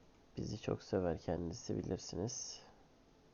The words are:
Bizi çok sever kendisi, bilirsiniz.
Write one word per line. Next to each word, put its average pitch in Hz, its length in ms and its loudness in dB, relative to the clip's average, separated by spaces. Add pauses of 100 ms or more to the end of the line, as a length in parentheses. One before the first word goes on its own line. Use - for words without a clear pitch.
(380)
Bizi 110 240 -2
çok - 220 2
sever 90 360 4
kendisi, 87 600 0
bilirsiniz. - 840 -2 (720)